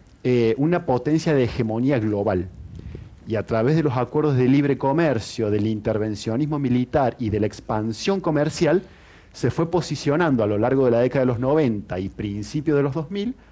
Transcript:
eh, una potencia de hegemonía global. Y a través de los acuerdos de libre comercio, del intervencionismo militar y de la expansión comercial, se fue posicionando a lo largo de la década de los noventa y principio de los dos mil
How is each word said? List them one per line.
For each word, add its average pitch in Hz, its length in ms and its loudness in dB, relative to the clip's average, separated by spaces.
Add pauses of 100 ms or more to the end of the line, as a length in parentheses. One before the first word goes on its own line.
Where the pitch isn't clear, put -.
(240)
eh, 120 340 4
una 170 280 2
potencia 151 480 2
de 131 120 4
hegemonía 120 540 0
global. 101 500 -2 (760)
Y 110 100 -4
a 101 100 -2
través 120 320 2
de 160 60 2
los 123 120 0
acuerdos 139 400 0
de 123 140 4
libre 139 280 4
comercio, 135 720 0
del 104 180 0
intervencionismo 110 920 -2
militar 123 600 0
y 113 100 -2
de 104 100 0
la 104 60 2
expansión 113 760 -4
comercial, 156 600 2 (500)
se - 180 -2
fue 165 220 -2
posicionando 147 720 0
a 101 40 2
lo 104 100 0
largo 127 280 2
de 120 60 4
la 117 80 4
década 127 220 2
de 127 60 2
los 117 120 0
noventa 123 600 0
y 95 100 -4
principio 107 680 -4
de 143 80 4
los 135 100 -2
dos 156 160 -6
mil 202 240 -4 (180)